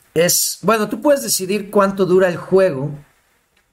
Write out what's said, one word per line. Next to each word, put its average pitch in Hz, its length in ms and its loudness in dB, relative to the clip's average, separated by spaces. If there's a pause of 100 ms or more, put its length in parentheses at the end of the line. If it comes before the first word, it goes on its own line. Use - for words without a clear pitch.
(140)
Es, - 480 0
bueno, 208 280 0
tú 220 120 -6
puedes 277 220 2
decidir 196 480 -4
cuánto 196 340 0
dura 185 240 4
el 165 80 -4
juego 147 540 0 (800)